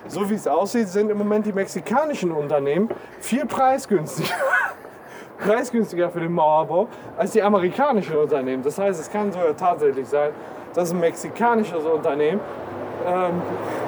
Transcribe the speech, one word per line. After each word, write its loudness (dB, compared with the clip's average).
so -2
wie 0
es -2
aussieht, 2
sind 0
im -2
Moment 2
die -2
mexikanischen -2
Unternehmen 2
viel -2
preisgünstiger, 0
<laughs> -18
preisgünstiger 2
für -6
den -2
Mauerbau 4
als 0
die 6
amerikanischen 2
Unternehmen. 0
Das -2
heißt, 0
es -10
kann -2
sogar 2
tatsächlich 2
sein, 2
dass 0
ein 0
mexikanisches 0
Unternehmen, 2
ähm, 0